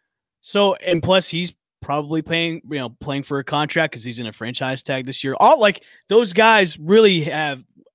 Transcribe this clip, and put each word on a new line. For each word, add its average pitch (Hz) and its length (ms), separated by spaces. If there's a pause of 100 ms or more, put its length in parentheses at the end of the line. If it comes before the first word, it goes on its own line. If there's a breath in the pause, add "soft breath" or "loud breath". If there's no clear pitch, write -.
(420)
So, 202 340
and 175 280
plus 185 240
he's 170 260 (280)
probably 151 400
paying, 165 480
you 151 80
know, 123 120
playing 139 340
for 143 160
a 131 40
contract 151 500
'cause 117 100
he's 120 160
in 117 80
a 107 60
franchise 127 500
tag 131 220
this 131 180
year. 135 160
All, 269 200
like, 208 240 (240 soft breath)
those 214 260
guys 214 440
really 185 440
have, 147 420 (320)